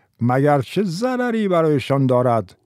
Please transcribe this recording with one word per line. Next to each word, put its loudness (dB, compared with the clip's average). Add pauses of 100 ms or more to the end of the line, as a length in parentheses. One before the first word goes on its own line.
(220)
مگر 2
چه -4
ضرری -4
برایشان 0
دارد؟» 0